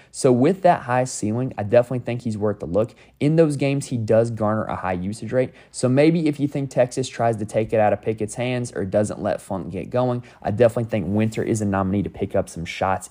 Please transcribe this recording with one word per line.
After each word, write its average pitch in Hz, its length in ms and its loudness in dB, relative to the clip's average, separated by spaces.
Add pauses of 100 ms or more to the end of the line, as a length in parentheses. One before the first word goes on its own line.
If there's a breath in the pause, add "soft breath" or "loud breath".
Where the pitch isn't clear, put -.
(120)
So 131 220 4
with 160 300 2
that 175 180 4
high 127 240 0
ceiling, 120 520 -4
I 107 60 -4
definitely 120 360 2
think 120 240 -6
he's 110 140 -4
worth 104 220 -2
the - 60 -10
look. 104 280 0 (280 soft breath)
In 151 160 2
those 156 180 6
games, 139 300 -2
he 135 100 -6
does 113 360 2
garner 107 340 -2
a - 100 -6
high 92 160 -4
usage 101 400 -6
rate. 127 220 0 (180 loud breath)
So - 160 0
maybe 156 400 4
if 143 140 -2
you 143 80 2
think 139 200 -4
Texas 127 380 0
tries 117 300 0
to 104 80 -6
take 110 260 -2
it 113 80 2
out 104 140 4
of - 80 -2
Pickett's 110 340 -4
hands 123 380 -4
or 82 100 -4
doesn't 101 380 0
let 98 180 -2
Funk 90 320 -8
get 92 180 -8
going, 123 360 -2 (180 loud breath)
I - 80 -2
definitely 113 380 2
think 101 180 -4
Winter 107 340 0
is 107 200 -2
a 104 40 0
nominee 98 380 0
to 85 60 -6
pick - 260 -6
up 95 140 -2
some 82 160 -10
shots 95 460 -2